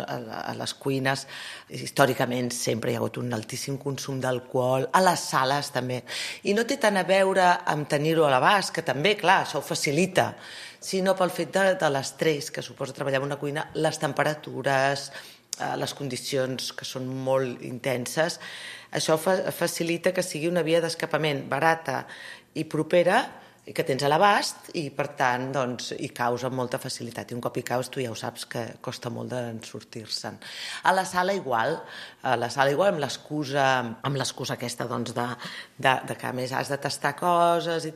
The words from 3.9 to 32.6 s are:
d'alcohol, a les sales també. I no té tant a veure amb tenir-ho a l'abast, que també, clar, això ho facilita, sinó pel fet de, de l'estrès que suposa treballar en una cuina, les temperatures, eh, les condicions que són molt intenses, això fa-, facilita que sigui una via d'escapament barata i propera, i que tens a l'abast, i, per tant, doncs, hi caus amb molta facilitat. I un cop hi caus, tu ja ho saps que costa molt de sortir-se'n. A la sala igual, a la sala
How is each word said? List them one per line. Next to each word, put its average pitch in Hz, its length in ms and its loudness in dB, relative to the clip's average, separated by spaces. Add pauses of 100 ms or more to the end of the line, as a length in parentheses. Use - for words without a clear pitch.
d'alcohol, 127 720 2
a 185 140 6
les 170 140 4
sales 139 500 0
també. 123 320 -2 (400)
I 196 100 0
no 233 140 2
té 269 160 -2
tant 208 160 4
a 180 80 2
veure 190 400 6 (180)
amb 151 240 0
tenir-ho 156 380 4
a 143 80 6
l'abast, 180 400 4
que - 80 -2
també, 147 340 2
clar, 170 300 6
això - 160 -4
ho - 0 -
facilita, 151 720 2 (480)
sinó 190 340 0
pel 180 160 2
fet 175 240 -4
de, 190 240 4
de 156 160 2
l'estrès 143 560 0
que 139 120 -8
suposa 131 300 -10
treballar 135 300 0
en 143 80 -4
una 143 80 -4
cuina, 147 360 -4
les 156 280 0
temperatures, 139 1120 0 (480)
eh, 135 180 -2
les 139 160 -4
condicions 131 800 -4
que - 120 -12
són 131 220 -8
molt 131 560 0
intenses, 127 800 -2 (560)
això 156 240 2
fa-, 185 320 2
facilita 170 640 0
que 180 80 0
sigui 160 240 -2
una 175 180 2
via 165 180 4
d'escapament 151 680 -2
barata 135 540 0 (520)
i 156 80 -4
propera, 170 600 4 (420)
i - 80 -14
que 160 80 -2
tens 135 240 0
a - 20 4
l'abast, 202 600 4 (100)
i, 156 60 -2 (100)
per - 140 -2 (100)
tant, 127 320 2
doncs, 123 480 -2
hi 135 160 -6
caus 123 320 0
amb 127 80 -4
molta 127 240 -2
facilitat. 117 540 -8
I - 20 -8
un 120 80 -8
cop 123 160 -4
hi 120 80 -6
caus, 127 240 -2
tu - 80 -8
ja 120 140 -4
ho 107 60 -8
saps 117 280 -8
que 120 160 -6 (200)
costa 123 280 -8
molt 117 240 -8
de 127 60 -4 (260)
sortir-se'n. 107 720 -10 (480)
A 175 80 8
la 190 100 4
sala 185 300 0
igual, 131 400 0 (480)
a 127 160 2
la 120 160 0
sala 139 160 6